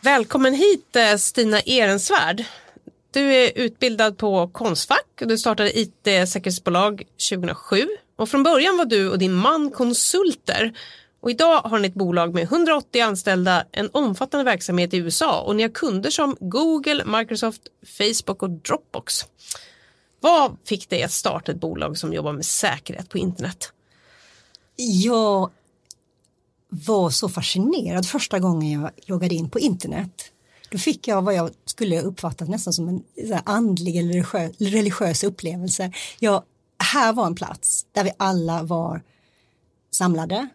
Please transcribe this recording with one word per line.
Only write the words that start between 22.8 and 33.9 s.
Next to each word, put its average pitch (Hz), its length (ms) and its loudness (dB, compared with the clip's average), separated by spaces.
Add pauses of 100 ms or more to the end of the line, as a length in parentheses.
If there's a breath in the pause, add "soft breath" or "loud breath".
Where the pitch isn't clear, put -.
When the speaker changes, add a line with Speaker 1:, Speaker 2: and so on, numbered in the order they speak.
Speaker 1:
på - 80 -8
internet? 180 540 -6 (1040 soft breath)
Speaker 2:
Jag 208 760 2 (1200)
var 175 400 0
så 185 200 -2
fascinerad 185 760 -2
första 208 340 -2
gången 156 420 0
jag 151 100 -6 (140)
loggade 180 300 -2
in 160 140 -4
på 233 100 -2
internet. 180 640 -4 (480 soft breath)
Då 208 60 -6
fick - 300 -2
jag 202 140 2
vad 196 120 0
jag 170 160 0 (160)
skulle 175 360 -2
uppfatta 175 440 -6
nästan 185 280 -4
som 170 140 -2
en 185 160 -4 (240)
så 220 60 -4
här 180 120 -2
andlig 190 520 0